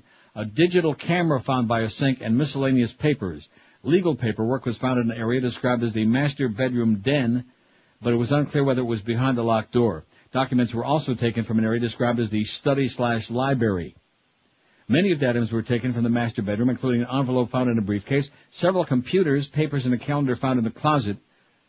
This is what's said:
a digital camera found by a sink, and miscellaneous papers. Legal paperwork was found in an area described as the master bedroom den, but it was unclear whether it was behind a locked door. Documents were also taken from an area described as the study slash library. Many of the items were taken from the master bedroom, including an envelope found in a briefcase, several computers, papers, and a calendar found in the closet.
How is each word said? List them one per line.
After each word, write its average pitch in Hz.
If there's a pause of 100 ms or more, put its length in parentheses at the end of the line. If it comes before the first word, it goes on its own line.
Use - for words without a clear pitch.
(360)
a 107
digital 160
camera 170
found 127
by 113
a 110
sink, 131
and 113
miscellaneous 135
papers. 95 (340)
Legal 170
paperwork 117
was 117
found 127
in 113
an 117
area 120
described 123
as 113
the 110
master 135
bedroom 117
den, 123 (560)
but 120
it 120
was 120
unclear 143
whether 131
it -
was 117
behind 120
a 117
locked 113
door. 107 (280)
Documents 127
were 117
also 139
taken 117
from 110
an 110
area 113
described 120
as 110
the 107
study 139
slash 117
library. 117 (880)
Many 175
of 160
the 135
items 117
were 113
taken 123
from 120
the 117
master 117
bedroom, 104
including 120
an 123
envelope 127
found 127
in 113
a 107
briefcase, 104 (200)
several 180
computers, 143
papers, 143
and 127
a 117
calendar 143
found 131
in 113
the 113
closet. 123 (520)